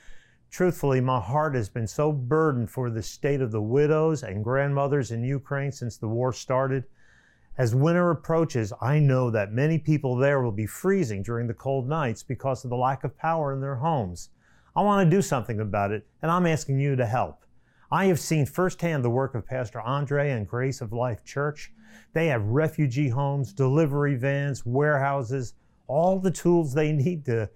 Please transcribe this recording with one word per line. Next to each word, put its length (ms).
Truthfully, 520
my 180
heart 360
has 120
been 200
so 240
burdened 580
for 200
the 140
state 380
of 100
the 100
widows 600
and 200
grandmothers 680
in 120
Ukraine 500
since 240
the 100
war 240
started. 540
As 180
winter 360
approaches, 600
I 180
know 300
that 220
many 260
people 380
there 260
will 120
be 120
freezing 560
during 260
the 60
cold 360
nights 340
because 400
of 60
the 80
lack 260
of 140
power 360
in 60
their 160
homes. 540
I 100
want 220
to 100
do 60
something 380
about 320
it, 160
and 100
I'm 140
asking 340
you 160
to 100
help. 380
I 140
have 140
seen 260
firsthand 580
the 60
work 260
of 100
Pastor 360
Andre 500
and 160
Grace 340
of 120
Life 320
Church. 480
They 140
have 180
refugee 640
homes, 440
delivery 640
vans, 500
warehouses, 880
all 320
the 120
tools 420
they 200
need 320
to 300